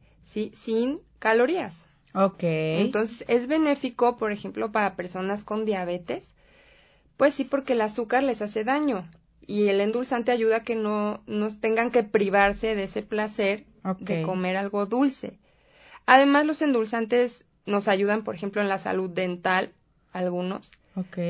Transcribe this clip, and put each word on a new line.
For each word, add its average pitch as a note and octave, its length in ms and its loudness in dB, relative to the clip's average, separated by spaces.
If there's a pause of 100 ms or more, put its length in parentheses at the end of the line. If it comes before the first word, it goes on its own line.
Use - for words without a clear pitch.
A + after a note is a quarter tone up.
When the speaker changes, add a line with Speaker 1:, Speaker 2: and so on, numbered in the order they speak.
(260)
Speaker 1:
¿sí? G#3+ 300 -6
Sin A#3+ 440 -2 (200)
calorías. A#3 680 0 (280)
Speaker 2:
Ok. F#3+ 300 0
Speaker 1:
Entonces, F3+ 840 0
es A#3+ 180 2
benéfico, C#4+ 720 0
por G#3+ 160 -2
ejemplo, G#3 380 -6
para G3+ 240 0
personas F#3 500 -6
con A3 200 -4
diabetes. F3+ 680 -4 (840)
Pues C#4+ 200 4
sí, C4+ 100 -4
porque C4+ 280 -2
el A#3 80 2
azúcar A3 420 0
les B3 180 -2
hace G#3 220 -4
daño. B3+ 440 -2 (380)
Y G#3 240 2
el G3 100 4
endulzante A#3 540 0
ayuda A3+ 240 2
a A3+ 60 -4
que A3+ 120 -4
no, G#3 500 -2
no G#3 220 -2 (100)
tengan A3+ 340 0
que A#3+ 120 4
privarse G3+ 720 2
de G3+ 80 -2
ese G3+ 180 -6
placer G#3+ 600 -2 (220)
Speaker 2:
Ok. F#3+ 140 -4
Speaker 1:
de F3 240 -4
comer F#3 340 -2
algo G3+ 280 -2
dulce. B3+ 520 -2 (680)
Además, C#4 400 8
los D4+ 160 -2
endulzantes A#3+ 840 0 (200)
nos G3+ 240 0
ayudan, G3+ 340 2
por G#3+ 120 -8
ejemplo, G3+ 260 -4
en G3+ 80 0
la G3 80 0
salud F#3+ 320 -4
dental, F#3 640 -2 (400)
algunos. F3+ 580 -4 (240)
Speaker 2:
Ok. F#3 200 -8 (140)